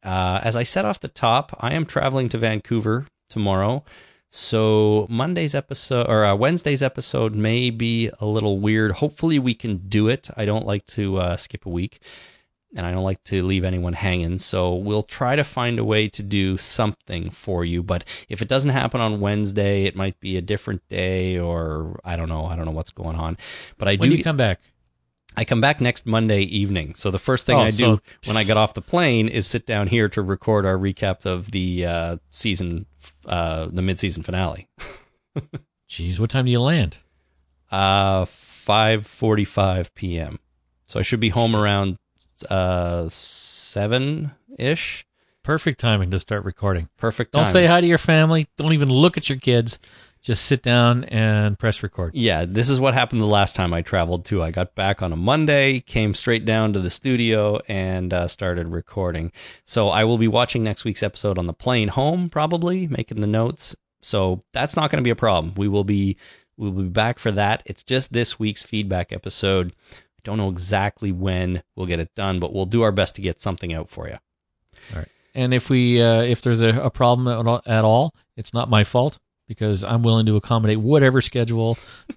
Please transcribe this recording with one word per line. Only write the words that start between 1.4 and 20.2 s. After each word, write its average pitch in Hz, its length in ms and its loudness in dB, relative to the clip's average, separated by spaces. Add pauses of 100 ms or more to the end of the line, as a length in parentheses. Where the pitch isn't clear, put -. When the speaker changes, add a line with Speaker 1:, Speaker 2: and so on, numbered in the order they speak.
Speaker 1:
I 123 140 -4
am 160 120 -2
traveling 131 440 -2
to 120 80 -4
Vancouver 110 680 -2 (220)
tomorrow, 104 560 0 (460)
so 107 800 2
Monday's 147 440 -2
episode, 131 540 -2
or, 107 160 4
uh, 101 100 4
Wednesday's 143 480 0
episode 123 540 -2
may 117 360 0
be 117 380 0 (120)
a 107 40 -4
little 107 340 0
weird. 107 320 2
Hopefully 151 460 0
we 127 160 0
can 95 360 -6
do 107 180 2
it. 127 300 -2
I 110 80 -4
don't 107 200 -2
like 101 200 -4
to, 98 320 -4
uh, 87 180 -2
skip - 300 -12
a 95 40 -10
week, 87 300 -6 (760)
and 90 100 -8
I 87 60 -4
don't 92 120 -2
like 95 220 -4
to 95 180 -2
leave 92 200 0
anyone 90 300 -2
hanging, 90 440 -2
so 90 380 -2
we'll 104 260 -2
try 127 340 -2
to 147 80 0
find 120 360 -4
a 113 40 -2
way 107 260 2
to - 120 -10
do 98 360 0
something 90 720 -4
for 87 340 -4
you. 87 160 -2
But 87 220 -4 (260)
if 107 140 -6
it 101 40 -6
doesn't 135 220 0
happen 127 320 -2
on 107 180 -2
Wednesday, 101 640 0
it 95 100 -2
might 95 240 -4
be 92 180 -6